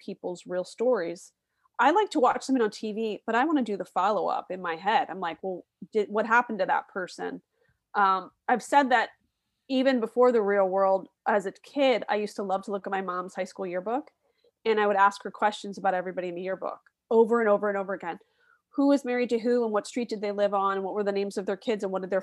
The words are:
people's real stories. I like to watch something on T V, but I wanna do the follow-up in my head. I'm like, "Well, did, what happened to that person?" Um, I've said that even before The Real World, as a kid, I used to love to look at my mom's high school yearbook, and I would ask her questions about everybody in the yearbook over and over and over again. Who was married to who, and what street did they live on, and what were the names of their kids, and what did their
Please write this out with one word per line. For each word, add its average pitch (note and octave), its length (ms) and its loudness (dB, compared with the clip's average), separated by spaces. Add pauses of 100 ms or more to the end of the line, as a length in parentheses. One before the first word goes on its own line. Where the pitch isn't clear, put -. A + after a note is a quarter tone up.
people's F3+ 420 -10
real F3+ 180 -6
stories. F#3+ 680 -2 (460)
I - 140 4
like G4+ 180 2
to C#4 100 -2
watch A#3+ 220 4
something C4 200 0
on G#3 80 2
T G#3+ 220 -8
V, G#3+ 340 -6
but A3+ 80 -2
I B3 100 2
wanna D4+ 180 2
do G3+ 140 -4
the F3+ 80 -8 (140)
follow-up F#3 520 0
in F#3 100 -10
my A#3+ 160 -4
head. F#3+ 320 0
I'm F#3 120 -10
like, E3 220 -6
"Well, F#3 220 -8 (280)
did, G#3+ 240 0
what A3 100 0
happened A#3 340 2
to F#3 60 0
that E3+ 220 0
person?" F3+ 520 -10 (540)
Um, F#3+ 360 2 (200)
I've A#3 120 2
said C#4+ 280 4
that A#3 200 2 (580)
even C4 320 2
before B3 320 4
The A3+ 100 4
Real G3 340 2
World, F#3+ 320 2 (180)
as G3+ 200 2
a F#3+ 60 -6
kid, C4 560 0
I G#3 160 0
used G#3 120 -8
to A3 60 -6
love F#3+ 220 -2
to G#3 80 -8
look G3 140 -6
at G3 120 -4
my G3 40 -2
mom's F3+ 320 -6
high F#3 180 -6
school F#3+ 140 -8
yearbook, F#3+ 400 -4 (580)
and G#3+ 160 2
I G#3 60 2
would G3+ 100 2
ask G3 260 4
her G3+ 80 -10
questions G#3 480 -4
about F#3+ 220 0
everybody F3+ 280 -6
in F3 80 -8
the F3+ 120 -8
yearbook - 320 -8 (300)
over A#3 300 6
and A3+ 80 2
over G3+ 220 4
and G3 80 -2
over G3 160 -6
again. F3 240 -10 (580)
Who C#4 120 4
was C#4+ 160 4
married B3 260 -2
to A#3 100 2
who, A#3+ 240 2
and A3 80 -2
what G#3 160 -2
street A#3+ 200 -4
did G#3+ 120 -6
they G#3 120 -4 (100)
live G3+ 120 2
on, G3 220 0
and G3 80 -4
what F3+ 100 -6
were G#3 140 -2
the G3 120 -2
names G3+ 160 -4
of G3 100 -4
their G3+ 100 -2
kids, G#3 260 -4
and F#3+ 100 -4
what F#3+ 100 -4
did F#3 80 -8
their F#3+ 120 0